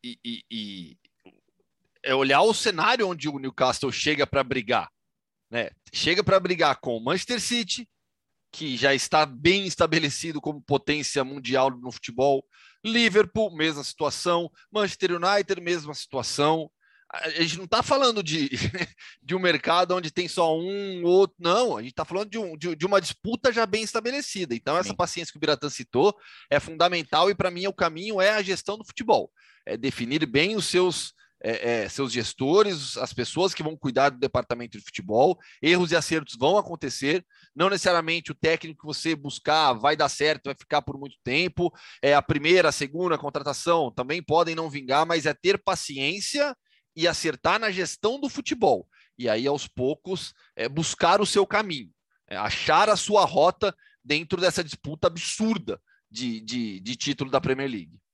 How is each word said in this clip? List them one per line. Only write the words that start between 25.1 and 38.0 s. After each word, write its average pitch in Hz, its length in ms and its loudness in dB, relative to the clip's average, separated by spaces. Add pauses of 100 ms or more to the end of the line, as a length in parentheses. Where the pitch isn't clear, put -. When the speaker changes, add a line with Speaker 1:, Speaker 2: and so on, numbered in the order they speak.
Speaker 1:
que - 60 -20
o 147 40 -6
Biratan 151 280 0
citou 151 460 2 (340)
é 143 100 4
fundamental 165 680 2
e, 202 60 0
pra 185 160 -2
mim, 175 140 -6
o 190 80 -4
caminho 185 480 -2
é 190 80 6
a 214 140 0
gestão 190 340 -4
do 220 80 -16
futebol. 214 460 0 (340)
É - 100 -6
definir 123 520 -2
bem 156 280 2
os 190 100 -2
seus, 180 480 0 (300)
é, 113 400 -2
é, 95 60 -6
seus 131 220 -4
gestores, 139 840 0
as 123 160 -6
pessoas 165 400 -2
que - 100 -8
vão 156 140 -6
cuidar 135 320 2
do 127 100 -12
departamento 120 580 -4
de 101 60 -18
futebol. 117 540 2 (240)
Erros 170 300 2
e 170 40 2
acertos 156 420 -2
vão 151 200 4
acontecer. 165 640 -2 (320)
Não 175 140 2
necessariamente 170 640 0